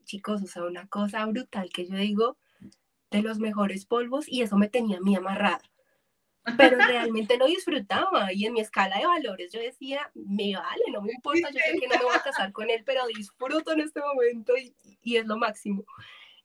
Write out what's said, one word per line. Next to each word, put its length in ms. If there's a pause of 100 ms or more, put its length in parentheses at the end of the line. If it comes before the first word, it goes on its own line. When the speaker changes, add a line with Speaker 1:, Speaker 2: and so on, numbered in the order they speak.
Speaker 1:
chicos, 380
o 40
sea, 160
una 240
cosa 380
brutal 480
que 140
yo 100
digo, 400 (760)
de 120
los 160
mejores 480
polvos, 400
y 160
eso 140
me 120
tenía 280
a 40
mí 140
amarrada. 460 (960)
Pero 200
Speaker 2:
<laughs> 160
Speaker 1:
realmente 440
lo 100
disfrutaba, 840
y 140
en 80
mi 80
escala 380
de 80
valores 440
yo 80
decía, 540
"Me 420
vale, 280 (100)
no 80
me 100
importa, 400
yo 80
sé 160
que 120
no 100
me 80
voy 100
a 60
casar 320
con 160
él, 160
pero 220
disfruto 680
en 80
este 200
momento", 560
y, 160 (280)
y 160
es 80
lo 120
máximo. 460 (600)